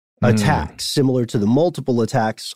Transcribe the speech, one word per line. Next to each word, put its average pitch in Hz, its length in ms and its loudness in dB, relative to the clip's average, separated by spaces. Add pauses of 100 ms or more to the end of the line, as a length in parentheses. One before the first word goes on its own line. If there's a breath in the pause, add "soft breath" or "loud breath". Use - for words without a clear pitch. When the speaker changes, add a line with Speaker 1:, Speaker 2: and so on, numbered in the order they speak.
(220)
Speaker 1:
Mm. 120 120 4
Speaker 2:
attack, 107 480 -2
similar 131 440 0
to 117 120 -4
the 101 80 0
multiple 131 560 0
attacks 110 540 -2